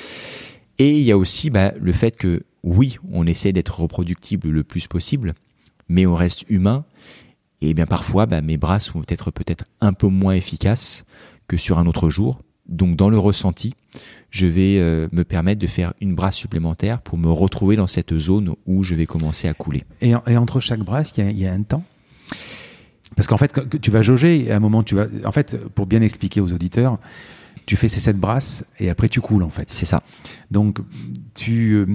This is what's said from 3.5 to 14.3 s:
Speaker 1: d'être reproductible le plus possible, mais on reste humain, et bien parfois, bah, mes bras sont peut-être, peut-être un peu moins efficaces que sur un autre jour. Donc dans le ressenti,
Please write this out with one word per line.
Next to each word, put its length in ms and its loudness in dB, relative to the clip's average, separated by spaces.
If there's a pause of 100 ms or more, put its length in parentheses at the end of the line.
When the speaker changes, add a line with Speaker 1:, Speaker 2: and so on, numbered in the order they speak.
Speaker 1:
d'être 260 -2
reproductible 680 -4
le 120 0
plus 240 -6
possible, 480 -4 (540)
mais 160 4
on 100 4
reste 360 0
humain, 340 2 (800)
et 100 2
bien 140 0
parfois, 400 0
bah, 160 -2
mes 160 -2
bras 200 0
sont 220 -8
peut-être, 300 -6
peut-être 340 -6 (160)
un 140 2
peu 140 2
moins 260 2
efficaces 720 -2 (420)
que 80 -2
sur 240 0
un 60 4
autre 240 2
jour. 280 -2 (300)
Donc 260 0
dans 160 4
le 80 4
ressenti, 560 0 (560)